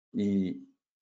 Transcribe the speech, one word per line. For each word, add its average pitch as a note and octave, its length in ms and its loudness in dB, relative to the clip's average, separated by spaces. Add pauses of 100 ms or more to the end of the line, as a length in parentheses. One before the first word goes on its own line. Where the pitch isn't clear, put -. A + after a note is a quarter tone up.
(120)
Y, G2 560 0 (360)